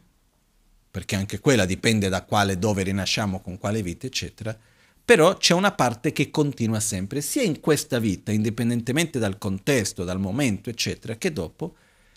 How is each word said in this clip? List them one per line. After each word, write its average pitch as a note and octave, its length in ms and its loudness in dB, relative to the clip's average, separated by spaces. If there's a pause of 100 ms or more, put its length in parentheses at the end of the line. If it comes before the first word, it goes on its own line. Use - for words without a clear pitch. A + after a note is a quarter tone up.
(920)
perché - 240 -8
anche G2 240 -2
quella B2 260 4
dipende G2+ 440 2
da F#2 160 -2
quale, G2 340 0
dove G2 240 0
rinasciamo, F#2+ 580 -2
con F2+ 160 -12
quale G#2 260 -4
vita, F2 240 -8
eccetera, A2 520 -8 (440)
però F#3 360 6
c'è - 160 4
una F#3+ 180 2
parte C3 400 0
che D3+ 180 -2
continua A#2+ 500 0
sempre, G2+ 420 -4
sia C#4 200 -2
in F3 180 0
questa C#3+ 380 0
vita, G#2+ 340 -2
indipendentemente A#2 840 0
dal G2 200 -2
contesto, G2+ 680 -2
dal F2+ 140 -4
momento, G2+ 500 -2
eccetera, - 480 -6
che F3 160 -4
dopo, - 440 -8 (400)